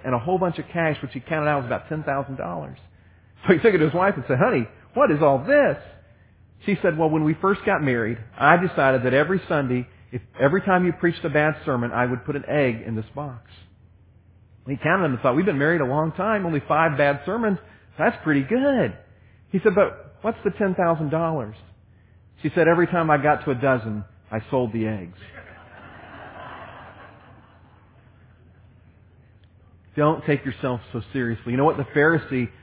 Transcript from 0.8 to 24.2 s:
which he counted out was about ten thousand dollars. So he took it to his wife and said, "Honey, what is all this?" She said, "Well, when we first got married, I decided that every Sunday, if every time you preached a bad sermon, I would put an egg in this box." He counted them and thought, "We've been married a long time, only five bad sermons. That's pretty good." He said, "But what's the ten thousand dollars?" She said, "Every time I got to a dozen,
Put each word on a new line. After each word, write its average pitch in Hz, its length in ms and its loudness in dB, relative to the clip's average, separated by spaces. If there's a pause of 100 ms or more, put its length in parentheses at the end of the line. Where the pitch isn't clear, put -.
which 139 100 -10
he 131 80 -10
counted 151 280 -4
out 147 100 0
was 123 80 -6
about 117 220 -6
ten 156 140 -6
thousand 139 340 -4
dollars. - 420 -10 (680)
So 196 60 6
he 165 80 4
took 214 140 6
it 170 40 4
to 156 60 2
his 160 100 2
wife 185 220 2
and 127 100 -8
said, 127 120 0
"Honey, 160 280 2 (280)
what 226 160 4
is 151 120 0
all 139 160 6
this?" 233 380 2 (880)
She 202 120 0
said, 175 200 0
"Well, 160 140 2
when 156 140 2
we 156 100 2
first 190 320 0
got 180 160 0
married, 117 360 0 (200)
I 147 180 6
decided 135 460 2
that 123 100 0
every 160 340 2
Sunday, 127 400 -2 (240)
if 120 120 -10 (180)
every 156 220 2
time 180 240 2
you 170 80 0
preached - 320 -2
a - 20 -4
bad 151 280 2 (100)
sermon, 120 260 -2
I 123 140 0
would 123 180 -4
put 143 120 -4
an 139 120 -10
egg 127 320 0
in 113 140 -8
this 110 200 -6
box." 139 360 -12 (1160)
He 135 120 -6
counted 180 240 0
them 147 100 0
and 117 80 -4
thought, 131 160 2
"We've 175 80 2
been 170 140 0
married 156 240 2
a - 20 0
long 151 280 0
time, 202 340 -2
only 151 140 -2
five 156 360 0
bad 143 300 2
sermons. 208 320 -2 (400)
That's 196 240 0
pretty 143 220 0
good." 233 520 0 (540)
He 190 80 -2
said, 190 160 2
"But - 480 0
what's 226 200 -6
the 190 100 -2
ten 190 220 -2
thousand 165 360 0
dollars?" 156 440 -4 (840)
She 156 80 -2
said, 160 180 2
"Every 170 200 4
time 165 240 0
I 147 80 6
got 147 260 0
to 151 60 -2
a 131 40 0
dozen, 113 500 -2 (280)